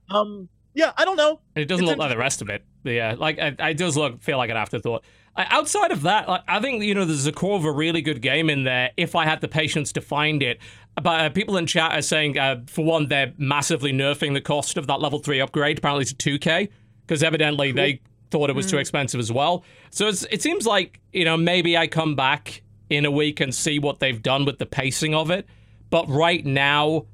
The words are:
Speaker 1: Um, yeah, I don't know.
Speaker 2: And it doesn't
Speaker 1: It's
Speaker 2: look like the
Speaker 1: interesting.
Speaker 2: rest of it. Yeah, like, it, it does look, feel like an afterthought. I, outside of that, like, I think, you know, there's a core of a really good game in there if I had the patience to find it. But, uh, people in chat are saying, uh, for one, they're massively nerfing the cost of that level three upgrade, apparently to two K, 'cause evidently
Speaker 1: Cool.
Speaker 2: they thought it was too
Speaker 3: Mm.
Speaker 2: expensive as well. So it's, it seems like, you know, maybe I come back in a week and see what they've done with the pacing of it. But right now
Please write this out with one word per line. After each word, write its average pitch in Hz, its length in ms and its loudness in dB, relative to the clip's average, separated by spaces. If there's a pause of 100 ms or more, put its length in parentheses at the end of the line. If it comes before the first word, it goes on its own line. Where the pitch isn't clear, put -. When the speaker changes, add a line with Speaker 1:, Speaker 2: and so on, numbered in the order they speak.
Speaker 1:
Um, 208 380 -2 (260)
yeah, 302 240 2
I 302 60 2
don't 370 140 2
know. 302 240 2 (140)
Speaker 2:
And 151 80 0
it - 20 -2
doesn't 180 180 0
Speaker 1:
It's 170 60 4
Speaker 2:
look 147 80 2
like 143 120 -2
the 123 60 -2
Speaker 1:
interesting. 120 320 -2
Speaker 2:
rest 104 160 -8
of - 220 -20
it. 135 40 -4
Yeah, 117 280 0
like, 156 220 -2
it, 147 200 -2
it 156 180 -2
does 165 200 0
look, 131 240 -2
feel 147 160 -2
like 120 140 0
an 113 60 -4
afterthought. 113 460 -4 (320)
I, 185 140 -2
outside 339 420 2
of 151 120 -2
that, 196 260 2
like, 180 180 -2
I 190 140 0
think, 240 220 -2
you 208 120 0
know, 196 80 0
there's 151 240 0
a 151 60 0
core 196 240 0
of 156 80 -2
a 156 60 2
really 160 300 0
good 131 200 -4
game 147 280 2
in 139 140 0
there 127 320 0
if 170 200 -2
I 165 100 2
had 156 160 0
the 151 80 -4
patience 156 440 -2
to 139 80 -4
find 147 400 0
it. 123 180 -2 (360)
But, 165 240 0
uh, 156 120 2
people 202 260 0
in 165 100 0
chat 160 240 0
are 151 100 0
saying, 147 380 0
uh, 135 280 0
for 156 180 -2
one, 160 240 4
they're 139 280 0
massively 143 540 0
nerfing 139 420 0
the 135 80 -2
cost - 360 -2
of 143 100 -4
that - 140 0
level 147 180 -2
three 143 220 0
upgrade, 147 380 0
apparently 143 260 0
to - 100 -6
two 143 240 -2
K, 180 300 0 (380)
'cause 151 160 0
evidently 151 500 2
Speaker 1:
Cool. - 20 -4
Speaker 2:
they 139 260 0 (280)
thought 147 200 2
it 135 60 0
was 139 140 -2
too 165 60 2
Speaker 3:
Mm. 139 60 2
Speaker 2:
expensive 135 400 -2
as 113 100 -4
well. 160 320 0 (260)
So 202 200 0
it's, - 200 -2
it 185 120 -2
seems 330 260 0
like, 202 320 0 (140)
you 185 100 0
know, 160 140 2
maybe 170 400 2
I 165 100 4
come 160 280 -2
back 135 460 -2 (280)
in 147 160 2
a 147 60 0
week 147 280 0
and 135 160 -2
see 147 240 0
what 143 220 -2
they've 127 200 0
done 135 220 0
with - 160 -2
the 123 60 -6
pacing 147 500 -2
of 156 160 0
it. 202 160 -2 (420)
But 165 200 2
right 156 360 2
now 147 680 2